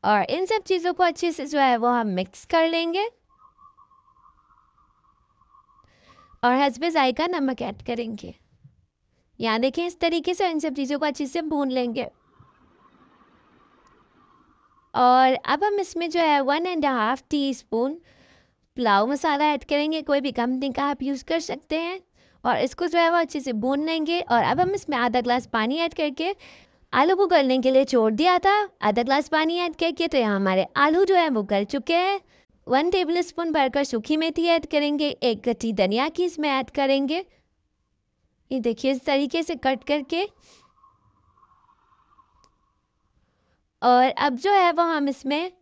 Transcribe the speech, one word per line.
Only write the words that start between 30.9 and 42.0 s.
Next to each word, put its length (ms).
जो 120
है 140
वो 140
गल 200
चुके 320
हैं। 240
वन 240
टेबलस्पून 600
भरकर 320
सूखी 320
मेथी 300
ऐड 200
करेंगे, 420
एक 360
कटी 280
धनिया 360
की 160
इसमें 240
ऐड 220
करेंगे। 540
ये 100
देखिए 300
इस 140
तरीके 380
से 140
कट 280
करके। 400